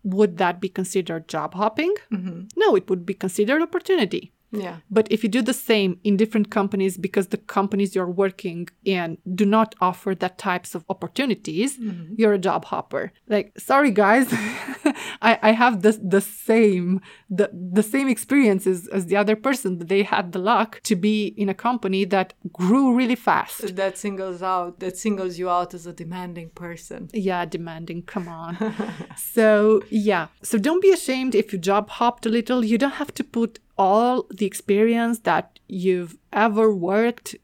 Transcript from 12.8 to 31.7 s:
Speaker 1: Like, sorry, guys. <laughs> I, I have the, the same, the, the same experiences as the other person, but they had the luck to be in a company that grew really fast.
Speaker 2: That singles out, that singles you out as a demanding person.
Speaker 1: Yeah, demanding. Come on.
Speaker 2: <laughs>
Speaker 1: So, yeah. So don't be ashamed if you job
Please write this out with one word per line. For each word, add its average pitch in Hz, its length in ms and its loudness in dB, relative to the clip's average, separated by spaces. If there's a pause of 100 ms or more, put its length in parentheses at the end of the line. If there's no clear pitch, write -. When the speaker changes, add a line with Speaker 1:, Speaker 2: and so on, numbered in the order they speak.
Speaker 1:
Like, 226 180 0 (120)
sorry, 269 320 4
guys. 208 400 4
<laughs> 240 880 -4
I, 226 120 4 (100)
I 214 100 6
have 226 300 2
the, 214 100 6 (240)
the 196 40 4
same, 196 800 2 (280)
the, 196 240 0
the 180 300 0
same 269 260 0
experiences 202 800 2
as 185 180 -4
the 180 100 0
other 208 200 2
person, 214 420 -2
but 165 100 -10
they 196 160 2
had 180 280 -2
the 185 60 -6
luck 214 460 0
to 214 120 0
be 208 200 0 (260)
in 196 60 0
a 190 60 -2 (140)
company 196 380 -2
that 185 260 0 (200)
grew 240 420 4
really 247 220 2
fast. - 600 -2
Speaker 2:
That 190 220 -2
singles 190 440 -8
out, 180 380 -4
that 185 160 -8
singles 190 440 -4
you 180 100 -4
out 175 240 -2
as 170 120 -16
a 175 60 -12
demanding 170 580 -10
person. - 500 -14 (120)
Speaker 1:
Yeah, 185 320 -2
demanding. 165 580 -10 (120)
Come 175 140 -6
on. 170 280 -10
Speaker 2:
<laughs> 220 180 -4 (420)
Speaker 1:
So, 220 760 4
yeah. 202 380 0 (140)
So - 160 0
don't 311 240 2
be 381 100 8
ashamed 262 420 -2
if 220 180 2
you 196 60 -4
job 196 320 0